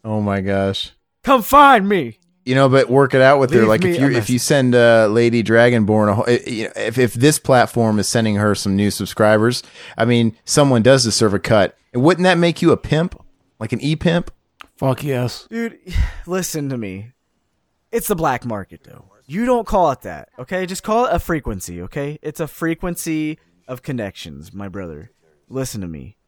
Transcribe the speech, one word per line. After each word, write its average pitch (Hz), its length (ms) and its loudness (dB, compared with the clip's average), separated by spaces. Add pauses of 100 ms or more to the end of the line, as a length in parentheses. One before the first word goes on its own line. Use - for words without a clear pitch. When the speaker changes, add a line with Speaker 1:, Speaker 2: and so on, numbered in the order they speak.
Speaker 1:
Oh 107 180 -4
my 98 200 -2
gosh. 98 500 -4 (320)
Speaker 2:
Come 262 180 2
find 269 460 4
me. 160 300 -2 (260)
Speaker 1:
You 127 120 -2
know, 139 140 4
but 127 200 4
work 135 240 4
it 131 80 4
out 139 180 6
with 131 140 0
her. 175 60 6
Speaker 2:
Leave 110 80 4
Speaker 1:
Like, 110 160 2
Speaker 2:
me - 80 0
Speaker 1:
if 170 80 -2
you, 139 80 2
Speaker 2:
a - 20 2
Speaker 1:
if 117 200 -2
you 127 60 0
Speaker 2:
message. 120 60 -2
Speaker 1:
send, 127 340 2
uh, 117 360 6
Lady 117 320 2
Dragonborn 110 680 4
a 101 60 2
whole, 110 120 -2
i-, 120 200 2
you 110 180 -8
know, - 100 -8
if, 110 220 -6
if 123 160 0
this 143 240 2
platform 113 600 0
is 98 80 -2
sending 110 280 0
her 104 200 2
some 98 200 -2
new 101 140 2
subscribers, 110 720 0 (340)
I 113 100 0
mean, 117 380 0
someone 135 380 2
does 131 220 4
deserve 107 320 0
a 95 40 -2
cut. 104 380 0 (160)
And 123 80 -2
wouldn't 170 220 2
that 180 160 4
make 170 240 0
you 160 80 4
a 110 60 2
pimp? - 440 -4 (380)
Like 110 140 -6
an 113 80 -6
e-pimp? 165 500 -2 (440)
Speaker 3:
Fuck 131 280 -4
yes. 123 480 -6
Speaker 2:
Dude, 226 260 -8 (260)
<sighs> - 220 -6
listen 165 440 -6
to 131 80 -6
me. 104 340 -12 (800)
It's 226 160 -4
the 202 80 -2
black 147 280 -4
market, 101 400 -12
though. - 220 -20 (220)
You 196 180 -6
don't 240 220 0
call 170 240 2
it 127 100 -8
that, 82 280 -14 (100)
okay? 185 260 -6
Just 185 180 -10
call 226 220 0
it - 80 -2
a 170 60 0
frequency, 101 640 -8
okay? 147 400 -10
It's 147 160 -12
a 156 80 -6
frequency 160 880 -6 (300)
of 127 160 -14
connections, 95 680 -10
my 98 160 -14
brother. 85 440 -14 (360)
Listen 123 340 -8
to 90 60 -12
me. 78 300 -16 (100)